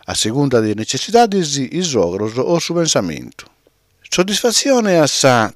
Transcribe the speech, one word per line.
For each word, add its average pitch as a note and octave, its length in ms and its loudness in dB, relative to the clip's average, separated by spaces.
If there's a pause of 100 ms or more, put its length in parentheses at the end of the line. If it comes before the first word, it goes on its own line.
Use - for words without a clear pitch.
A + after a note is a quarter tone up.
a F2+ 80 -8
seconda B2+ 460 0
delle G#2+ 160 0
necessità, G3 560 0
i D3+ 500 -2
sogros G#2+ 540 0
o E3 240 0
su - 160 -6
pensamento. G#2+ 760 -4 (640)
Soddisfazione G#3+ 840 2
a D3 80 4
sa B2 480 2